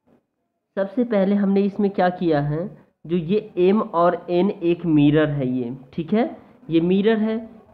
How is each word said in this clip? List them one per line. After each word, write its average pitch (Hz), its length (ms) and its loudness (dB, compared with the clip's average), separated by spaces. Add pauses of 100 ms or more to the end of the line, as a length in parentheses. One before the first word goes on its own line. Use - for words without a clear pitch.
(760)
सबसे 196 280 -2
पहले 202 300 0
हमने 196 260 2
इसमें 202 300 0
क्या 185 200 0
किया 165 300 0
है, 151 240 -4 (400)
जो 165 120 -2
ये 190 420 -2
एम 196 220 4
और 175 480 0
एन 180 220 2
एक 170 360 -2
मिरर 151 420 4
है 143 200 -4
ये, 127 260 -4 (180)
ठीक 165 200 -6
है, 240 160 0 (400)
ये 165 120 2
मिरर 196 380 2
है। 220 200 -2 (340)